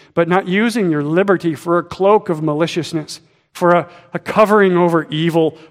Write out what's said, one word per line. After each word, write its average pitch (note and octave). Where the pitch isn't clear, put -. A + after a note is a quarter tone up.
but E3+
not F#3
using G#3
your D3+
liberty E3+
for E3+
a E3+
cloak G3
of D#3
maliciousness, D#3
for F3
a, F3
a F3
covering G3+
over E3+
evil D#3+